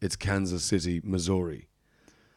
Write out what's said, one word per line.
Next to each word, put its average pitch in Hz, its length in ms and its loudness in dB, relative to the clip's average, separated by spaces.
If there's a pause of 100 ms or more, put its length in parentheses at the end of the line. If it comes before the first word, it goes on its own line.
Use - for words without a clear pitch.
It's 92 160 -2
Kansas 98 480 0
City, 87 400 2
Missouri. 90 640 0 (680)